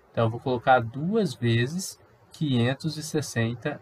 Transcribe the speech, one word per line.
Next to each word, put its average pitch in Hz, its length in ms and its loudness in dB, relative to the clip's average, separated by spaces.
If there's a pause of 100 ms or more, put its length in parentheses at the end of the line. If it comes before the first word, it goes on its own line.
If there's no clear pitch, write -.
(120)
Então, 117 140 2
eu 110 40 4
vou 117 100 -6
colocar 127 400 4
duas 147 560 -2
vezes 120 640 0 (320)
quinhentos 135 640 0
e 151 80 -8
sessenta 123 800 -2